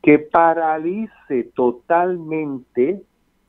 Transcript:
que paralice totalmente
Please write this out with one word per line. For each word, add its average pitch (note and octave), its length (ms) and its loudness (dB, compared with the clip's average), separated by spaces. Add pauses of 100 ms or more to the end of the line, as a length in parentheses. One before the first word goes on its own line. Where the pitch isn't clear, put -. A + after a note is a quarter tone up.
que D3 180 6
paralice E3 1300 -2
totalmente D#3 1500 -2 (460)